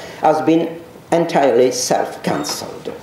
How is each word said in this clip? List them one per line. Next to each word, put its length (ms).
has 200
been 400
entirely 600
self-cancelled. 1300